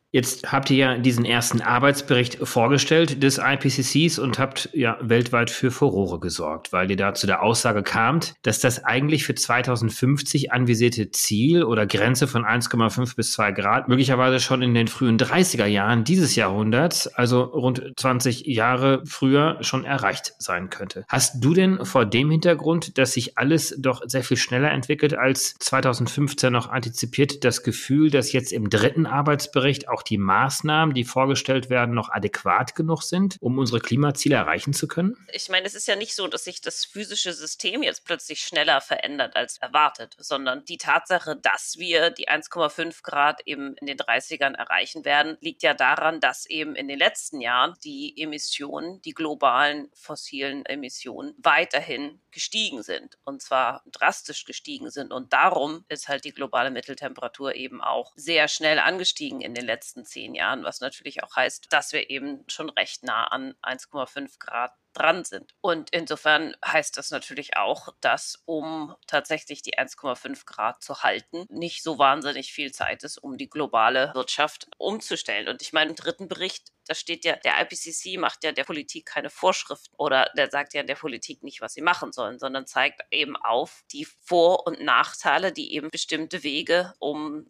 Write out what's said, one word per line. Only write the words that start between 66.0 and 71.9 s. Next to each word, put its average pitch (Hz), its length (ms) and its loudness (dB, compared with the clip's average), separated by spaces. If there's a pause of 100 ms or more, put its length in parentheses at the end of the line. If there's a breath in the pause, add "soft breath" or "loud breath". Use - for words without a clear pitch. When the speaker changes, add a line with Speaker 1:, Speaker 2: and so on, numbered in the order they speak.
Speaker 2:
heißt - 320 -2
das - 140 -10
natürlich 139 460 -8
auch, 104 320 -2 (120)
dass, - 440 -2
um 156 500 -8 (120)
tatsächlich 151 560 -4
die - 160 -8
eins 127 180 -6
Komma 131 180 -8
fünf - 320 -14
Grad 110 360 -8
zu - 200 -12
halten, 139 460 -6
nicht 165 340 -10
so 160 160 -6